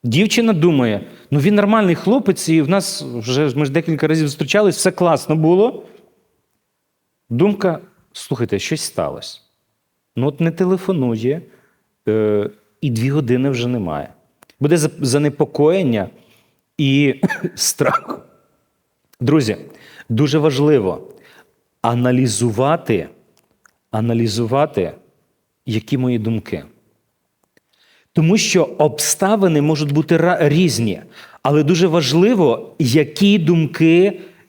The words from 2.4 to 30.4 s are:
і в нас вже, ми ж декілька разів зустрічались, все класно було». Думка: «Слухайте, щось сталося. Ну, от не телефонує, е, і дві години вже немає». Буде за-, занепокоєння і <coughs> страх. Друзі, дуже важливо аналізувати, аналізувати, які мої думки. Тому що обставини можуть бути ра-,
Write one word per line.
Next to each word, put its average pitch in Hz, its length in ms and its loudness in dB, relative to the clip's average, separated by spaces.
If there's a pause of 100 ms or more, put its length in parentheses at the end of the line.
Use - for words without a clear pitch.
і 160 140 2
в 135 60 -2
нас 185 340 -2
вже, 127 540 -2
ми 151 80 0
ж 139 80 -4
декілька 160 360 -2
разів 156 200 0
зустрічались, 180 480 0
все 185 140 0
класно 160 460 0
було». 180 480 2 (1500)
Думка: 180 500 0 (320)
«Слухайте, - 460 -4
щось - 220 -4
сталося. - 600 -8 (760)
Ну, 123 100 -2
от 147 140 -4
не 165 100 0
телефонує, 160 920 -2 (680)
е, 107 420 0 (300)
і 143 100 -2
дві 117 200 -2
години 131 400 0
вже 123 180 -4
немає». 82 400 -6 (520)
Буде 147 160 2
за-, 151 140 0 (100)
занепокоєння 143 1080 0 (720)
і 139 360 2 (220)
<coughs> - 180 -8
страх. - 680 -4 (1000)
Друзі, 127 360 0 (520)
дуже 135 300 0
важливо 143 680 0 (760)
аналізувати, 120 1300 0 (840)
аналізувати, 113 1000 -2 (760)
які 110 320 -4
мої 123 200 0
думки. 107 460 -4 (1500)
Тому 165 240 2
що 175 280 0
обставини 180 1000 0
можуть 147 300 0
бути 156 240 2
ра-, 165 320 2